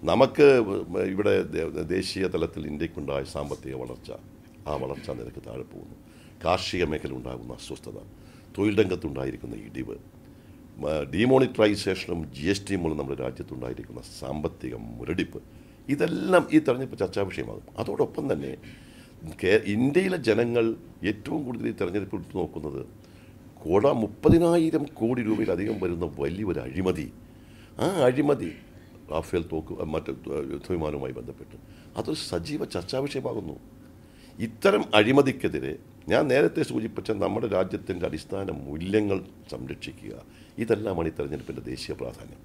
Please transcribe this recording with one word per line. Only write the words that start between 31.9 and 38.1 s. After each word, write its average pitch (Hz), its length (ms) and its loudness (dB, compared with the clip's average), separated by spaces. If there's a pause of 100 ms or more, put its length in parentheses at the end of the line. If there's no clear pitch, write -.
അതൊരു 156 200 -4 (120)
സജീവ 87 320 -4 (100)
ചർച്ചാ 92 320 -4
വിഷയമാകുന്നു. 117 520 -6 (880)
ഇത്തരം 196 360 4 (140)
അഴിമതിക്കെതിരെ 104 760 4 (400)
ഞാൻ 131 200 6
നേരത്തെ 156 360 4
സൂചിപ്പിച്ച 110 440 -4 (120)
നമ്മുടെ 101 320 0
രാജ്യത്തിൻ്റെ 92 540 -2
അടിസ്ഥാന 95 420 -6 (140)